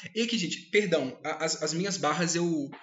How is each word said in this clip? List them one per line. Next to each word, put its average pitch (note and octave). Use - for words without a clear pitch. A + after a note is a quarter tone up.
e A3
aqui, A#3
gente, -
perdão, D#3+
a, D#3
as, D#3+
as D#3
minhas F3
barras D#3+
eu, E3